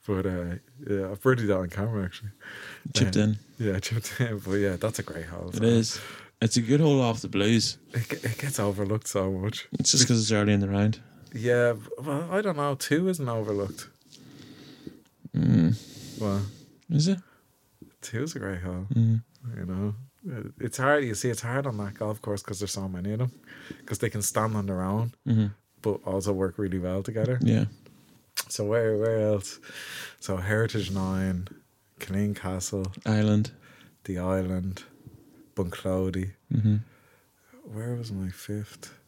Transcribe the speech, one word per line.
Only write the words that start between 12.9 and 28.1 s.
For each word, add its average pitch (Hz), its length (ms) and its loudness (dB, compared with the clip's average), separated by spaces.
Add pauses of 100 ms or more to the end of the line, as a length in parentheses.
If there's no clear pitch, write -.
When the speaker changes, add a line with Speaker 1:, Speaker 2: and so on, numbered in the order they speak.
Speaker 1:
isn't 156 200 -2
overlooked. 104 580 -2 (1500)
Speaker 2:
Mm. 87 400 6 (460)
Speaker 1:
Well, 101 200 0 (480)
Speaker 2:
Is 156 180 2
it? 190 120 2 (840)
Speaker 1:
Two 113 220 -6
is 165 120 -6
a 139 40 -8
great 98 220 -6
hole. 92 320 -6
Speaker 2:
Mm. 113 280 4 (340)
Speaker 1:
You 90 100 -8
know, 98 300 -4 (300)
It, 123 340 -10
it's 120 180 -6
hard. 143 280 4
You 110 100 -2
see, 123 140 -2
it's 113 120 -4
hard 131 260 -2
on 113 100 -4
that 101 180 -6
golf 107 260 -4
course 101 220 -4
'cause 98 160 -8
there's 98 120 -4
so 95 160 -4
many 92 260 -4
of 110 60 -4
them. 123 120 0 (540)
'Cause 110 140 -6
they 113 100 0
can 104 120 -4
stand 110 340 0
on 101 120 0
their 92 160 -2
own, 110 300 0 (140)
Speaker 2:
Mm-hmm. 110 200 4 (340)
Speaker 1:
but 104 240 -2
also 95 280 0
work 95 260 0
really 95 200 0
well 90 220 -2
together. 113 400 0
Speaker 2:
Yeah. 110 240 4 (840)